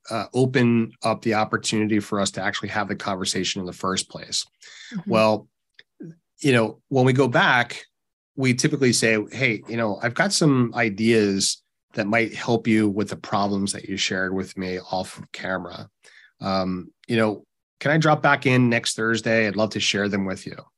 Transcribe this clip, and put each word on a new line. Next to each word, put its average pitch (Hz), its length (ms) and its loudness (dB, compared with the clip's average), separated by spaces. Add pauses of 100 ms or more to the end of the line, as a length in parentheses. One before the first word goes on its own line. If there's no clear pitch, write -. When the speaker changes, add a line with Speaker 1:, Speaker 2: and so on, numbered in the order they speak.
Speaker 1:
uh, 110 240 -6
open 120 600 2 (100)
up 110 200 -2
the 113 100 0
opportunity 107 640 0
for 101 220 -2
us 98 100 -2
to 95 100 -8
actually 98 280 -6
have 104 180 -4
the 98 80 -6
conversation 95 640 -4
in 92 60 -8
the 87 80 -10
first 92 360 -4
place. - 360 -8 (480)
Speaker 2:
Mm-hmm. 208 180 -8
Speaker 1:
Well, 110 380 2 (920)
you 139 120 2
know, 113 380 2
when 131 160 4
we 131 80 4
go 131 160 4
back, 135 560 2 (500)
we 131 180 2
typically 135 380 2
say, 113 260 2 (140)
"Hey, 113 380 -2
you 117 80 -4
know, 107 260 -2
I've 120 100 -2
got 196 200 0
some 131 420 4
ideas 110 880 2 (300)
that 107 140 -4
might 113 280 0
help 113 320 -2
you 107 220 4
with 101 200 -2
the 95 60 -10
problems 101 560 -2
that 101 160 -12
you 98 80 -6
shared 95 400 -2
with 95 220 -8
me 92 200 -6 (140)
off 92 260 -6
of - 140 -18
camera. 92 580 -8 (520)
Um, 92 500 -4 (160)
you 120 80 -2
know, 110 300 0 (340)
can 139 120 0
I 156 60 4
drop 151 240 4
back 143 240 2
in 127 240 4
next 117 280 -2
Thursday? 113 500 0
I'd 98 80 -4
love 107 160 2
to 107 80 -6
share 101 300 0
them 98 160 -2
with 95 200 -8
you." - 120 -12 (200)